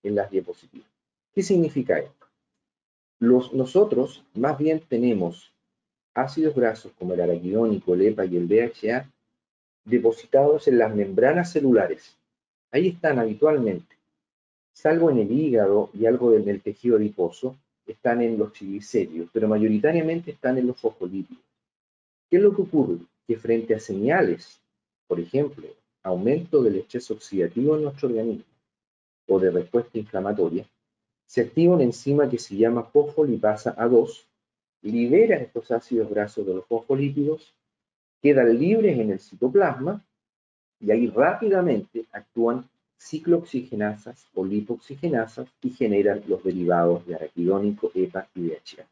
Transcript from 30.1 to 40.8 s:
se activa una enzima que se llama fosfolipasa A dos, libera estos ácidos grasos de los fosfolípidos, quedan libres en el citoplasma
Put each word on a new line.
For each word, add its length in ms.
se 140
activa 340
una 100
enzima 440
que 100
se 180
llama 260
fosfolipasa 960
A 100
dos, 380
libera 540
estos 340
ácidos 400
grasos 360
de 80
los 120
fosfolípidos, 880
quedan 380
libres 400
en 140
el 80
citoplasma 840